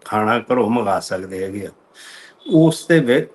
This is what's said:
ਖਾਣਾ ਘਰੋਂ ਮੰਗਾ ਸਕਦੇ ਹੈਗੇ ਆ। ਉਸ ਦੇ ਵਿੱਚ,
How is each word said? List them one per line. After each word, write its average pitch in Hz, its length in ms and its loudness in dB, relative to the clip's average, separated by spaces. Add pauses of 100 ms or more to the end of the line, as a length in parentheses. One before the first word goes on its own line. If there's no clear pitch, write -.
ਖਾਣਾ 107 340 0
ਘਰੋਂ 117 320 0
ਮੰਗਾ 104 300 -2
ਸਕਦੇ 95 440 -8
ਹੈਗੇ 95 220 -8
ਆ। 85 40 -16 (760)
ਉਸ 160 400 2
ਦੇ 165 140 4
ਵਿੱਚ, 135 340 0